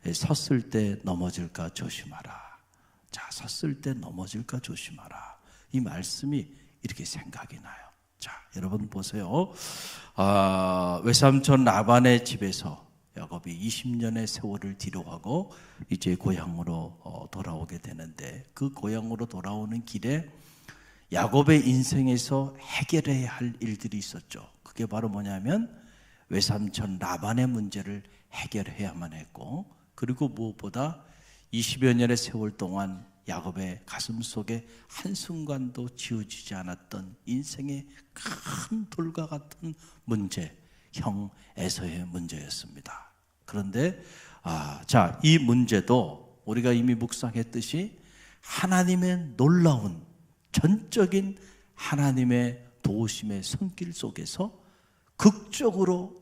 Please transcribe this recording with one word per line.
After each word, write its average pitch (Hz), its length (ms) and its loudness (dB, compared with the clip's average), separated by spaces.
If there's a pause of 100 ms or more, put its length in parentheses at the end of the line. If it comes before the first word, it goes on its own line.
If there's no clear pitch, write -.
(140)
"섰을 - 560 0
때 104 340 0
넘어질까 87 680 -4
조심하라." - 680 -12 (760)
자, - 200 -12
"섰을 - 480 -6
때 135 140 -4
넘어질까 104 680 -8
조심하라." - 800 -14 (340)
이 131 80 0
말씀이 113 680 -4 (360)
이렇게 - 220 -10
생각이 - 560 -14
나요. - 260 -20 (300)
자, - 160 -14 (240)
여러분 104 320 -4
보세요. 104 640 -2 (600)
아, 95 920 4
외삼촌 135 580 8
라반의 120 600 8
집에서 95 640 -6 (280)
야곱이 165 360 -10
이십 120 440 -4
년의 113 300 -2
세월을 101 500 -6
뒤로 92 260 -8
가고 123 480 -4 (380)
이제 - 260 0
고향으로, 82 880 -4
어, - 280 -14
돌아오게 85 480 -8
되는데, 80 720 -14
그 135 180 -4
고향으로 113 540 -4
돌아오는 202 580 -6
길에 165 460 -4 (840)
야곱의 139 560 6
인생에서 131 920 2
해결해야 139 680 0
할 120 300 -6
일들이 104 380 -8
있었죠. - 500 -12 (160)
그게 - 220 -6
바로 110 240 -2
뭐냐면, 160 680 -2 (540)
외삼촌 101 680 -2
라반의 104 480 0
문제를 101 560 -4 (280)
해결해야만 87 840 -8
했고, - 640 -12 (200)
그리고 127 340 -2
무엇보다 113 720 -6 (480)
이십여 123 420 2
년의 120 220 6
세월 107 360 -4
동안 95 540 -6 (220)
야곱의 92 580 -8
가슴 - 360 -8
속에 113 440 -6 (220)
한순간도 143 1080 -8
지워지지 - 600 -8
않았던 92 600 -12 (100)
인생의 139 640 -6 (260)
큰 - 760 -8
돌과 165 380 -4
같은 156 460 -10 (320)
문제, 98 500 -2 (380)
형 101 380 -4 (260)
에서의 90 480 -4
문제였습니다. 78 1000 -12 (380)
그런데, 107 540 -2 (440)
아, 73 420 -6
자, 95 380 6
이 160 160 10
문제도 117 1080 4
우리가 123 260 2
이미 120 220 4
묵상했듯이 117 1040 -4 (440)
하나님의 180 960 2
놀라운 135 680 6 (460)
전적인 196 880 2 (340)
하나님의 127 880 2 (200)
도우심의 104 600 -2
손길 180 480 -6
속에서 - 600 -6 (640)
극적으로 190 1040 4